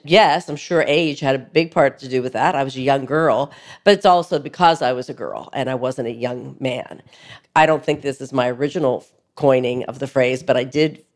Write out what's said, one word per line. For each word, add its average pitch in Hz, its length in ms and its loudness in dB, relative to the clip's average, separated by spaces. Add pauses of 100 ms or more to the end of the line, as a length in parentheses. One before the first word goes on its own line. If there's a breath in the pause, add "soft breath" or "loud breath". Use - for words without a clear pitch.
yes, 170 440 4
I'm 147 80 -8
sure 165 300 -2
age 147 340 0
had 135 140 0
a 135 40 -2
big 165 320 -2
part 139 300 0
to 135 80 -14
do 127 140 -2
with 127 120 -6
that. 151 200 0
I 139 100 -2
was 135 120 -8
a 131 60 -6
young 135 240 0
girl, 143 440 0 (320 loud breath)
but 202 120 6
it's 196 100 0
also 175 340 4
because 160 440 2
I 127 100 2
was 127 160 -6
a 127 60 -10
girl 62 400 -10
and 131 160 -4
I 131 40 -2
wasn't 127 340 -4
a 120 40 -6
young 123 480 -8
man. 127 420 -8 (540 loud breath)
I 160 80 6
don't 156 200 2
think 147 180 -2
this 139 180 -6
is 135 120 -14
my 127 180 0
original 135 560 -2 (300)
coining 127 480 2
of 131 160 -12
the 139 60 -6
phrase, 131 360 0
but 143 160 0
I 123 60 0
did 151 380 -2 (140)